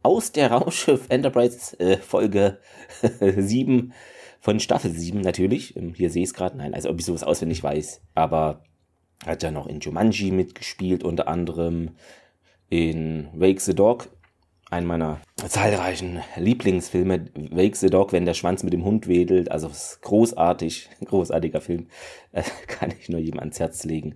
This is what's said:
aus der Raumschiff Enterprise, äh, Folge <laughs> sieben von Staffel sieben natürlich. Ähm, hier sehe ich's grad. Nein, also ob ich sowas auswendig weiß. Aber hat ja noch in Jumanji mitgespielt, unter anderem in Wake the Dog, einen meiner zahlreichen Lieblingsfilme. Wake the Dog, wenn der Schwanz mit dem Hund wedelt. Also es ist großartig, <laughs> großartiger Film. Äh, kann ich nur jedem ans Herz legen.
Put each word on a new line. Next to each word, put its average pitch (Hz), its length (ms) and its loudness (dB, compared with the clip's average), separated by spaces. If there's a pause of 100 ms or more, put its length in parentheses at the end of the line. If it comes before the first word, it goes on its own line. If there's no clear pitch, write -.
aus 190 300 2
der 139 180 2
Raumschiff 131 600 2
Enterprise, 127 680 0
äh, 92 200 4
Folge 98 580 2 (460)
<laughs> 101 340 2
sieben 123 560 2 (480)
von 107 200 2
Staffel - 320 -2
sieben 85 280 -4
natürlich. 92 560 0
Ähm, 85 200 -10
hier 87 140 0
sehe 87 120 0
ich's 92 100 -4
grad. 92 220 -4
Nein, 98 180 -8
also - 180 -4
ob 82 100 -4
ich 82 40 -6
sowas 82 200 -4
auswendig 82 360 0
weiß. 73 420 -4 (120)
Aber 80 480 0 (640)
hat 82 160 -6
ja 80 80 -4
noch 76 160 -8
in 76 140 -12
Jumanji 95 500 0
mitgespielt, 92 720 -2
unter 85 240 -2
anderem 85 640 -2 (800)
in 80 640 -2
Wake 92 260 4
the 95 140 0
Dog, 107 360 2 (600)
einen 87 160 -4
meiner 80 340 -2 (140)
zahlreichen 92 840 -2 (160)
Lieblingsfilme. 92 880 0 (260)
Wake 95 240 4
the 95 160 2
Dog, 95 220 4
wenn 90 140 2
der 85 80 2
Schwanz 90 280 0
mit 87 100 -2
dem 87 120 0
Hund 107 240 0
wedelt. 90 420 4
Also 78 160 -2
es - 280 -12
ist - 80 -20
großartig, 87 960 2
<laughs> - 80 -12
großartiger 82 560 0
Film. 85 280 -6 (420)
Äh, - 140 -4 (240)
kann - 280 -6
ich - 120 -16
nur 87 100 -4
jedem 80 220 -6
ans - 180 -10
Herz - 240 -4
legen. 78 340 -6